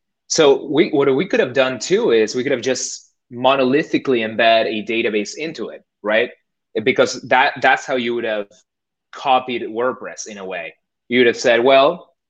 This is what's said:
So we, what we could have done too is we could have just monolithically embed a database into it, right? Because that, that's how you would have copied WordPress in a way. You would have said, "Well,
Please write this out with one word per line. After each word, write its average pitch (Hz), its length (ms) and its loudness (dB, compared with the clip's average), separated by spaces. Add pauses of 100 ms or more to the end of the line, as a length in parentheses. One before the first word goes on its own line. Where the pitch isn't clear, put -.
(260)
So 139 380 2
we, 147 260 0
what 139 240 2
we 156 120 0
could 233 140 0
have 139 120 -2
done 131 260 0
too 202 320 0
is 110 240 2
we 127 80 -2
could 139 100 -4
have 120 100 -4
just - 500 -6 (180)
monolithically 131 960 0
embed 113 400 2
a 107 180 -4
database 110 520 -4
into 147 320 -10
it, - 160 -18 (180)
right? 110 280 0 (520)
Because 123 460 0
that, 131 320 4
that's 135 260 2
how 139 100 -4
you 120 180 -4
would 117 100 -4
have 107 240 -4 (640)
copied 127 480 0
WordPress 110 640 -6
in 107 120 -16
a 98 60 -12
way. 87 300 -10 (340)
You 123 120 2
would 120 60 6
have 113 100 2
said, 117 260 2
"Well, 139 520 4 (140)